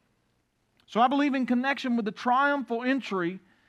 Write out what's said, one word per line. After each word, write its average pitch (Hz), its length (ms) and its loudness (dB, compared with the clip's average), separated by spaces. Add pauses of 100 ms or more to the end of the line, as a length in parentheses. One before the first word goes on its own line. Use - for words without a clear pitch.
(880)
So 214 160 0
I 254 60 6
believe 277 260 2
in 269 100 0
connection 247 520 0
with 233 100 -2
the 220 60 -2
triumphal 247 720 0
entry 196 580 -2 (280)